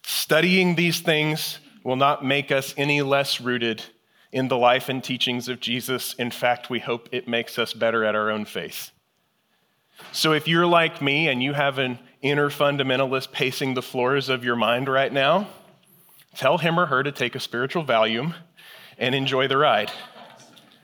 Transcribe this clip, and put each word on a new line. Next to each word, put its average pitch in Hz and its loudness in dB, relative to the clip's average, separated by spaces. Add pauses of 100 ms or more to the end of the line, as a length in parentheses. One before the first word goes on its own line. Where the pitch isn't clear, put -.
Studying 180 2
these 170 0
things 156 0 (240)
will 127 -2
not 139 2
make 139 0
us 135 -2
any 143 2
less 139 0
rooted 117 -2 (520)
in 131 0
the 131 2
life 123 4
and 131 -4
teachings 123 -4
of 123 -8
Jesus. 123 -4
In 120 -4
fact, 120 -2
we 120 -4
hope 117 -6
it 120 -6
makes 117 -4
us 117 -2
better 113 0
at 107 0
our 107 0
own 107 -2
faith. - -10 (1200)
So 156 2
if 147 0
you're 170 4
like 165 2
me 143 2
and 127 0
you 139 0
have 143 0
an 127 -2 (240)
inner 143 2
fundamentalist 135 0
pacing 131 -2
the 127 -2
floors 127 -2
of 127 -2
your 120 0
mind 120 0
right 135 0
now, 143 2 (880)
tell 139 2
him 160 0
or 175 2
her 131 0
to 143 -4
take 123 -4
a 127 -6
spiritual 123 -4
Valium 117 2 (600)
and 127 0
enjoy 135 0
the 131 0
ride. 135 2 (960)